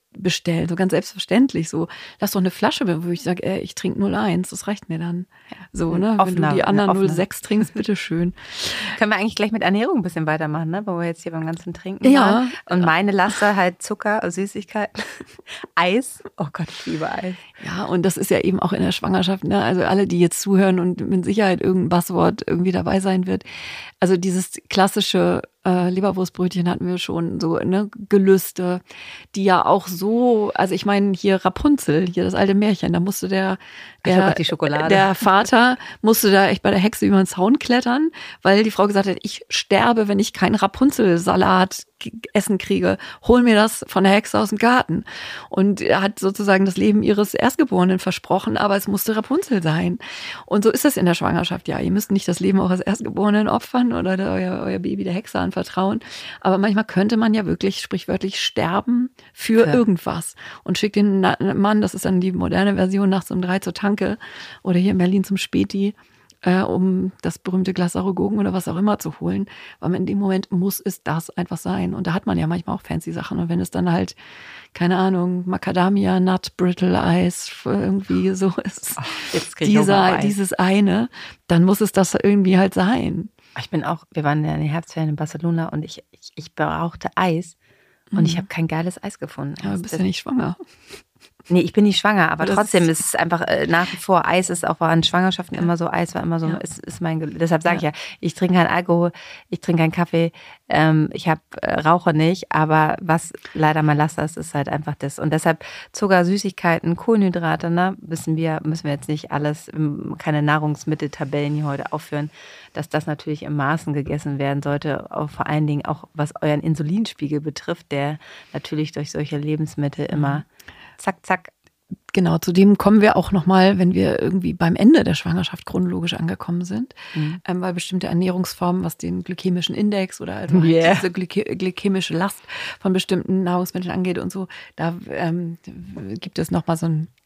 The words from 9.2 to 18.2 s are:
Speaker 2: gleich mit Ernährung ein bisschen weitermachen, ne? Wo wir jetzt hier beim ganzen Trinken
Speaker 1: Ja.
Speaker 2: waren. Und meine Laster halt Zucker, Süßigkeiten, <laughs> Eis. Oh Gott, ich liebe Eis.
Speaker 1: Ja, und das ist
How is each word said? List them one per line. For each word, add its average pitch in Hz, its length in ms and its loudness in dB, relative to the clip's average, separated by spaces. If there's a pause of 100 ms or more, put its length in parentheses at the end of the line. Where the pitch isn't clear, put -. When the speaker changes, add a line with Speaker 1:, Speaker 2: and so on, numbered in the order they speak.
Speaker 2:
gleich 208 160 -4
mit 220 100 -4
Ernährung 220 360 0
ein 208 40 0
bisschen 170 240 -6
weitermachen, 156 460 -4
ne? 196 160 -6
Wo 180 100 -4
wir 170 80 -4
jetzt 170 160 -8
hier 170 120 -10
beim 160 120 -6
ganzen 165 260 -8
Trinken 196 380 -2
Speaker 1:
Ja. 269 120 6
Speaker 2:
waren. 233 300 2 (160)
Und 180 160 0
meine 175 280 2
Laster 196 440 2
halt 180 280 0
Zucker, 214 380 -4 (100)
Süßigkeiten, 202 720 -6 (340)
<laughs> - 380 -16
Eis. 185 480 0 (140)
Oh 160 140 -4
Gott, - 180 -6
ich - 180 -16
liebe 156 240 -6
Eis. 185 240 -6 (280)
Speaker 1:
Ja, 180 220 -6
und 180 180 0
das 185 140 0
ist - 140 -2